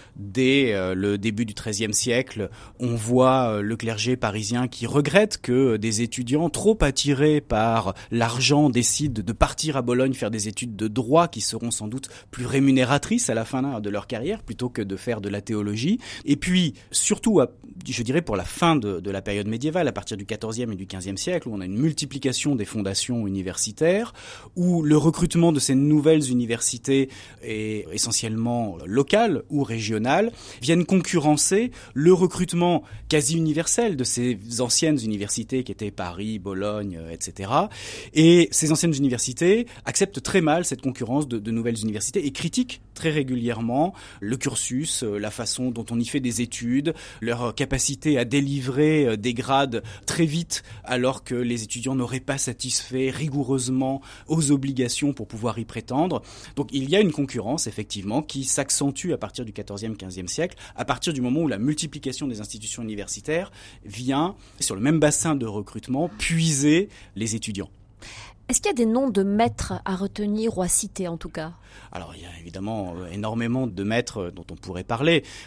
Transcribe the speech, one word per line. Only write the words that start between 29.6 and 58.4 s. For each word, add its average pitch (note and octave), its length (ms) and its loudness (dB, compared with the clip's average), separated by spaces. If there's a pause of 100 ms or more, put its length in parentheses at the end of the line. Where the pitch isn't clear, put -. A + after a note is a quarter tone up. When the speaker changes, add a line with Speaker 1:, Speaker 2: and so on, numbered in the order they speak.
Speaker 1:
régional, A#2 680 0 (280)
viennent E3 240 4
concurrencer F3+ 840 2 (240)
le D#3 180 8
recrutement F3 680 4 (260)
quasi D#3 280 2
universel E3 600 2
de B2+ 60 -2
ces B2 360 0 (220)
anciennes D3 420 4
universités G#2+ 600 -2
qui A2+ 80 -8
étaient G2+ 220 -6
Paris, G2 480 -6
Bologne, G2 600 -4
euh, E2 100 -12
et E2 100 -10
cetera. B2 500 -2 (440)
Et E3 360 10
ces D#3 220 2
anciennes D#3+ 240 2
universités C#3+ 680 2 (180)
acceptent - 360 0
très - 200 2
mal E3 240 4
cette - 180 -4
concurrence C3 460 -2
de, A#2 100 -2
de G#2 140 -4
nouvelles A#2 280 0
universités A2 460 -2
et C3+ 60 -2
critiquent B3 500 -4 (120)
très D#3+ 160 -2
régulièrement B2+ 840 0 (260)
le G#2+ 160 -2
cursus, B2+ 680 -4
euh, G#2 140 -2
la G#2 120 -4
façon B2 400 -4
dont A2+ 200 -6
on A#2+ 100 0
y A#2 60 -2
fait C#3+ 140 -2
des B2 200 -2
études, C3 540 -2 (260)
leur A#2 340 -2
capacité C#3 640 0
à B2 60 2
délivrer, C#3 800 2
euh, A2+ 100 2
des A#2 180 -2
grades B2+ 500 0 (200)
très E3 220 2
vite E3 380 -4 (180)
alors B2+ 400 0
que B2 140 -6
les A#2+ 260 -2
étudiants B2 320 -4
n'auraient B2+ 240 -2
pas C#3 200 -4
satisfait C3 720 -2
rigoureusement C3 920 -2 (260)
aux D#3 240 2
obligations C3+ 640 0
pour A2 160 -10
pouvoir A2+ 320 -4
y A2 40 -6
prétendre. C3 580 -2 (340)
Donc C3 160 -2
il C3+ 180 -2
y F3+ 60 4
a G#3 40 6
une F#3+ 120 4
concurrence B2 560 -2
effectivement G#2+ 540 -4
qui C3+ 200 -8